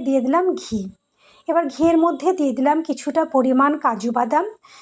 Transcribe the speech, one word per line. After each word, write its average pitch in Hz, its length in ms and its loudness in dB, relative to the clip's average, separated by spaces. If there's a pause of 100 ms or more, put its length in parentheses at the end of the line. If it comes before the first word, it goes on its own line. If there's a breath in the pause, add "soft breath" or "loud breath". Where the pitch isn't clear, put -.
দিয়ে 269 180 2
দিলাম 330 200 2 (160)
ঘি। 220 180 -6 (680 soft breath)
এবার 330 160 2 (100)
ঘিয়ের 330 300 2
মধ্যে 320 260 0 (100)
দিয়ে 277 180 0
দিলাম 294 200 2 (100)
কিছুটা 294 340 -2 (140)
পরিমাণ 262 360 4 (120)
কাজু 226 340 -2
বাদাম, 240 280 0 (360 loud breath)